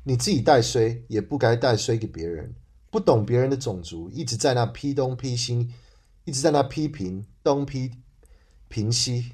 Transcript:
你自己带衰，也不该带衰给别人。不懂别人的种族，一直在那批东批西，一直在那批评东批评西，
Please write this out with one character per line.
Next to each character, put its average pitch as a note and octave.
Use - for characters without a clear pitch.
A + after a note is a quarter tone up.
你 C3
自 B2
己 C#3
带 C3
衰， A#2
也 A2
不 C#3
该 A#2+
带 A#2+
衰 A#2
给 G#2+
别 E2
人。 E2
不 A3
懂 B2+
别 A#2+
人 C3
的 C3+
种 G2+
族， E2
一 C3+
直 A#2+
在 C3+
那 A#2+
批 C#3+
东 C3
批 B2+
西， A#2+
一 E3+
直 C3
在 D#3
那 D3
批 D3+
评 F#2+
东 C#3+
批 C3
评 G#2+
西， A#2+